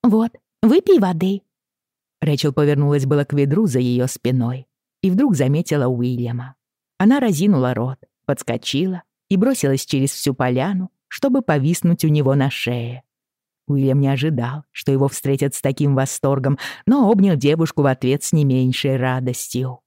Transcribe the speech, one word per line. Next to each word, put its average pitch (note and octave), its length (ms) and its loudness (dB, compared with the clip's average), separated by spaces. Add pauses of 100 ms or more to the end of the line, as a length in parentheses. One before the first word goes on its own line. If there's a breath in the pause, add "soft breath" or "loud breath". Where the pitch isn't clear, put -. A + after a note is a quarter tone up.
Вот, A3+ 300 2 (300)
выпей F4 360 4
воды». F#3+ 440 0 (760)
Рэйчел D3 320 0
повернулась D3 540 2
было C#3+ 180 0
к - 80 -8
ведру C#3+ 340 2
за B2+ 120 0
её B2 280 0
спиной B2+ 600 -2 (360)
и F#3+ 80 2
вдруг G#3+ 260 2
заметила C#3+ 500 0
Уильяма. B2 680 -4 (440)
Она B3 220 4
разинула D#3+ 540 0
рот, C3 240 -4 (280)
подскочила D3+ 760 -4 (260)
и G3 80 0
бросилась F#3 480 0
через C3+ 280 -2
всю - 220 -4
поляну, D3 560 -2 (180)
чтобы C4+ 340 -2
повиснуть E3 600 0
у D#3+ 40 2
него C#3+ 260 2
на C3+ 160 2
шее. A#2+ 540 -8 (640)
Уильям C3+ 340 2
не C#3 80 2
ожидал, C3+ 640 -2
что - 200 -4
его C3+ 160 2
встретят C3+ 460 -2
с - 80 -12
таким C#3 320 0
восторгом, C3+ 640 -2 (280 loud breath)
но A#3 240 4
обнял G3 260 4
девушку D#3 460 0
в C#3+ 40 2
ответ C3 360 0
с - 100 -4
не D3+ 120 2
меньшей C3 520 0
радостью. B2+ 920 -6